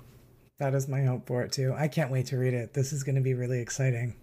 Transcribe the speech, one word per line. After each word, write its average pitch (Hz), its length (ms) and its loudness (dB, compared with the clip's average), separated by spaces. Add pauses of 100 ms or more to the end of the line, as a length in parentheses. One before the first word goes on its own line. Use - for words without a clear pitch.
(600)
That 135 160 0
is 135 120 0
my 139 160 0
hope 127 240 0
for 123 160 0
it - 80 -6
too. 131 240 0
I 151 120 0
can't 143 240 0
wait 131 160 0
to 131 100 -2
read 127 160 2
it. 120 200 -4
This 135 200 0
is 135 100 -4
gonna 135 180 2
be 131 120 4
really 123 260 0
exciting. 120 640 0